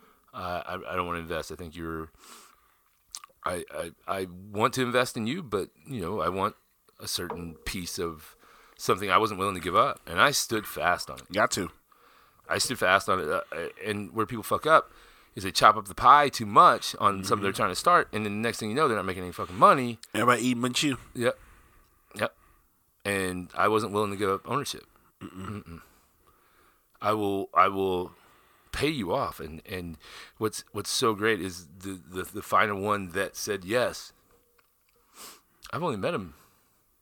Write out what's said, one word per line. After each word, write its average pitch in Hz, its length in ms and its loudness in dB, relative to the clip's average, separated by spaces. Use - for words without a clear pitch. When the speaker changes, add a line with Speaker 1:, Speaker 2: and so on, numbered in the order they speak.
Speaker 1:
uh, 90 320 -6
I, 90 80 -8
I 92 40 -4
don't 90 100 0
wanna 85 140 -4
invest. 82 320 -6
I - 20 -10
think 80 220 -12
you're, 80 340 -8
I, 85 280 -4
I, 82 180 -8
I 95 180 -4
want 110 220 0
to 127 80 0
invest 123 340 0
in 110 100 -4
you, 165 160 -4
but, 101 260 -4
you 131 140 -8
know, 90 200 -4
I 80 80 0
want 95 280 -2
a 104 60 -12
certain 85 480 -6
piece - 340 -8
of 82 360 -6
something 98 340 -2
I 92 80 8
wasn't 104 220 0
willing 98 140 0
to 90 60 -6
give 85 160 0
up." 127 300 2
And 87 140 0
I 139 120 6
stood 110 340 -2
fast 82 440 0
on 65 80 -12
it. - 140 -18
Speaker 2:
Got 101 200 2
to. 87 180 -2
Speaker 1:
I 92 100 0
stood 120 200 -2
fast 95 300 4
on 95 120 2
it. 76 80 -4
Uh, 85 140 0
and 104 300 -4
where 110 120 0
people 110 180 -8
fuck 104 220 -2
up 156 260 4
is 98 80 -8
they 92 80 -2
chop 110 260 8
up 104 100 -6
the 92 80 -12
pie 139 360 8
too 117 160 -6
much 120 520 6
on 98 260 2
something 101 180 0
they're 98 100 0
Speaker 2:
Mm-hmm. - 40 -4
Speaker 1:
trying 107 140 2
to 90 60 -4
start, 175 360 4
and 107 120 -2
then 104 160 -4
the 117 80 -2
next 110 120 -4
thing 107 100 -4
you 110 60 -4
know, 156 120 2
they're 113 80 2
not 95 80 -2
making 92 200 -4
any 87 80 -8
fucking 90 260 -8
money. 131 400 4
Speaker 2:
Everybody 110 280 4
eating 120 200 2
but 123 200 0
you. 139 140 0
Speaker 1:
Yep. 123 220 0
Yep. - 180 -2
And 92 500 -2
I 92 140 2
wasn't 107 240 2
willing 104 200 0
to 101 40 -8
give 98 140 0
up 98 180 -2
ownership. 131 360 -6
Speaker 2:
Mm-mm. 95 420 -12
Speaker 1:
Mm-mm. 82 160 -16
I 104 100 0
will, 101 420 -2
I 92 140 6
will 95 440 -2
pay - 160 -2
you 117 240 -4
off. 113 260 -2
And, 78 220 -12
and 87 280 -10
what's, 110 340 -4
what's 104 180 -6
so 117 240 2
great 104 280 0
is 90 240 -8
the, 95 300 -10
the, 90 140 -8
the 95 200 -10
final 101 380 2
one 101 300 -2
that 92 260 -4
said 98 280 -6
yes, 104 480 -2
I've 143 100 -6
only 139 160 -2
met 139 160 -2
him. 90 200 -8